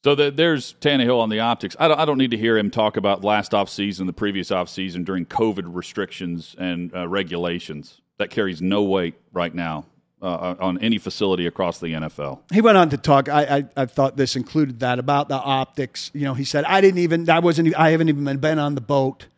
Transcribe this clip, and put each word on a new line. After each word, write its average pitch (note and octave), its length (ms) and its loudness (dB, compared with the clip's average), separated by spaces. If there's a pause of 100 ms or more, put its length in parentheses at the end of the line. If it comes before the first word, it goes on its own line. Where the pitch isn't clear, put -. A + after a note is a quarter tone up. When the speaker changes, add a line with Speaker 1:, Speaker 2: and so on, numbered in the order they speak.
Speaker 1:
So C#3+ 100 6
the, C#3+ 160 2
there's D3+ 500 0
Tannehill B2+ 380 2
on A2 120 2
the G#2+ 100 -2
optics. A2+ 380 -2
I D#3+ 100 2
don't, D3+ 100 4
I D#3+ 60 2
don't D3 140 0
need C3 140 2
to A2+ 40 -2
hear A2+ 220 2
him G2+ 120 0
talk G#2+ 280 0
about G2 260 0
last G#2 280 0
offseason, G2+ 540 -2
the F2+ 60 -4
previous G2 380 -4
offseason F#2 540 -4
during F2+ 200 -4
covid G2+ 420 -2
restrictions F2 920 -8
and, F2+ 360 -6
uh, F2 140 -8
regulations. F2 920 -6 (160)
That G2+ 120 -4
carries F#2 300 -4
no G2 220 0
weight F#2+ 320 0 (180)
right F2 220 -4
now, E2 320 -6 (340)
uh, F2+ 400 -6
on F#2 180 -2
any A2 200 0
facility F#2 480 -2
across E2+ 340 -4
the E2 140 -6
N D#2+ 100 -6
F - 140 -12
L. C#2 240 -10 (100)
Speaker 2:
He G3+ 80 4
went A3 160 6
on E3+ 140 6
to C3+ 80 -4
talk, C#3 320 4
I, C#3+ 280 2 (180)
I, C#3 60 0
I C3 40 0
thought C3+ 320 0
this C3+ 180 0
included C3 440 -2
that, B2 180 0
about C#3+ 320 0
the C#3 60 -2
optics. C3+ 760 -4
You D3 120 -4
know, C3+ 100 -2
he C3+ 100 -4
said, D3 200 0
"I F#3+ 180 4
didn't F#3+ 160 6
even, E3+ 320 2
I E3 80 6
wasn't, E3+ 300 4
e-, D#3+ 60 2
I D#3+ 160 6
haven't D#3+ 200 4
even C#3+ 260 0
been D#3 220 0
on C#3+ 160 -2
the C3 80 -4
boat. C3+ 440 0 (120)